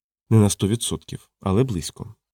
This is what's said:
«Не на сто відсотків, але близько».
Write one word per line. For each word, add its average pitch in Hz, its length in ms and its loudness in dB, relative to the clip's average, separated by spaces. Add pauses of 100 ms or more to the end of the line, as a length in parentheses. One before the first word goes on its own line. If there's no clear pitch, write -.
(300)
«Не 113 80 6
на 104 120 6
сто - 180 -4
відсотків, - 600 -6 (100)
але 98 240 0
близько». - 520 -8 (180)